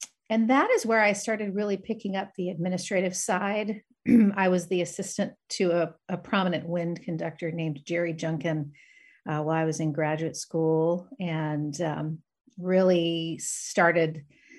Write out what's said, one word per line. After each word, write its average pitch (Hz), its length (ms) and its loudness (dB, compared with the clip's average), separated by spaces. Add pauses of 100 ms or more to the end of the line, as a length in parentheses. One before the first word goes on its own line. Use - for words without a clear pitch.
(280)
and 220 220 2
that 302 220 6
is 453 120 2
where 226 160 4
I 208 140 4
started 208 400 -4
really 202 240 -2
picking 202 380 -6
up 190 200 -6
the 180 140 -4
administrative 185 640 -2
side. 208 640 -2 (260)
<clears throat> 214 300 8
I 190 120 4
was 180 200 2
the 180 140 2
assistant - 500 -4 (180)
to 180 200 0
a, 165 240 0 (160)
a 185 80 -2
prominent 180 500 0
wind 170 340 -4
conductor 165 480 -6
named 160 360 -4
Jerry 170 260 -2
Junkin, 160 600 -4 (560)
uh, 151 140 -2
while 156 140 0
I 160 80 2
was 160 160 -2
in 156 120 0
graduate 156 440 -2
school, 160 720 0 (120)
and, 151 600 -4
um, 156 380 -4 (400)
really 175 800 2
started 170 840 2 (340)